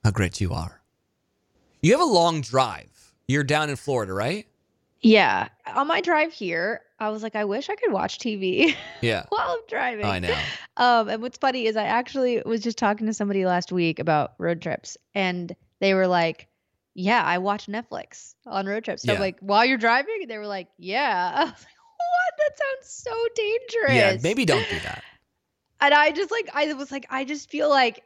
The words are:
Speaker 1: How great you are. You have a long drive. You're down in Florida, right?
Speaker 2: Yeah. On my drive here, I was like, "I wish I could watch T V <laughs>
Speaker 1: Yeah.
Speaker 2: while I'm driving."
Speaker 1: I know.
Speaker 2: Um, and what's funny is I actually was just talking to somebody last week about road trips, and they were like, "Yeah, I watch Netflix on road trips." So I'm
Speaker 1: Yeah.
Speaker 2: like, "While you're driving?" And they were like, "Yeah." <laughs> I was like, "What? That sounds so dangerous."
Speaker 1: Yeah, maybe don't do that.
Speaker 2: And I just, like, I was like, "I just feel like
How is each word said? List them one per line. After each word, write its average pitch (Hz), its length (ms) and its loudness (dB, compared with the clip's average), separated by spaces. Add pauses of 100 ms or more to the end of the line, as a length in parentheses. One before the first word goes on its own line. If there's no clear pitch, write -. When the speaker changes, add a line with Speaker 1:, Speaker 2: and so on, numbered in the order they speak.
Speaker 1:
How 110 80 4
great 92 280 -2
you 92 140 -2
are. - 280 -8 (1000)
You 160 120 6
have 302 80 4
a 359 40 4
long 170 360 4
drive. 120 480 -2 (380)
You're 143 160 2
down 151 280 0
in 139 60 -4
Florida, 113 360 -2
right? 131 320 -4 (560)
Speaker 2:
Yeah. 180 460 6 (260)
On 277 140 0
my 330 140 0
drive 330 320 0
here, 180 480 -4 (180)
I 214 100 -4
was 214 140 -8
like, 220 120 -8
"I 214 100 -2
wish 214 240 -4
I 415 60 -4
could 403 160 0
watch 190 280 -2
T 220 160 -4
V 196 400 2 (140)
<laughs> - 120 -12
Speaker 1:
Yeah. 113 280 0
Speaker 2:
while 480 200 -2
I'm 494 180 -4
driving." 233 380 -4
Speaker 1:
I 196 140 0
know. - 160 -2 (420)
Speaker 2:
Um, 233 320 4
and 220 120 -4
what's 247 180 -8
funny 262 260 0
is 220 100 0
I 214 100 0
actually 247 600 0
was 226 160 -2
just 233 160 -4
talking 214 300 0
to 220 60 -2
somebody 202 320 0
last 180 260 0
week 170 280 2
about 156 380 0
road 170 240 -2
trips, - 360 -8 (180)
and 180 380 -2 (260)
they 196 140 4
were 185 140 4
like, 170 400 0 (460)
"Yeah, 196 300 2
I 175 160 0
watch 202 280 -4
Netflix - 680 -12 (100)
on 196 220 -6
road 214 180 -4
trips." - 180 -6
So 214 100 -2
I'm - 40 2
Speaker 1:
Yeah. 185 40 -2
Speaker 2:
like, 190 180 -4
"While 202 260 4
you're 262 140 2
driving?" 269 420 2
And 285 80 -10
they 220 80 -10
were 208 100 -10
like, 196 200 -8 (100)
"Yeah." 185 540 -2
<laughs> - 40 -6
I 285 80 2
was 302 80 -2
like, - 80 -20
"What? 698 800 -2
That 587 200 0
sounds 539 360 -6
so 466 420 -4
dangerous." 453 600 0
Speaker 1:
Yeah, - 260 4
maybe 202 240 0
don't - 240 2
do 90 140 -6
that. - 200 -10 (800)
Speaker 2:
And 285 120 6
I 294 180 6
just, 370 200 -4
like, 440 220 -4
I 294 200 0
was 269 200 -10
like, 269 160 -10
"I 262 160 -6
just 285 240 -10
feel 302 200 0
like 254 360 2